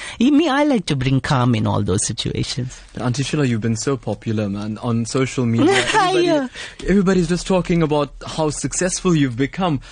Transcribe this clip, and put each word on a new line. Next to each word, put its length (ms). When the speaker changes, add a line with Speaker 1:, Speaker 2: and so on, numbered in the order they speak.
Speaker 1:
You, 120
me, 160
I 180
like 220
to 80
bring 240
calm 360
in 100
all 160
those 240
situations. 720
Speaker 2:
But 80
Auntie 220
Sheila, 220
you've 160
been 160
so 200
popular, 520
man, 300
on 280
social 400
media. 240
Speaker 1:
<laughs> 220
Speaker 2:
Everybody, 320
Speaker 1:
Yeah. 220
Speaker 2:
everybody's 400
just 200
talking 340
about 320
how 240
successful 640
you've 220
become. 420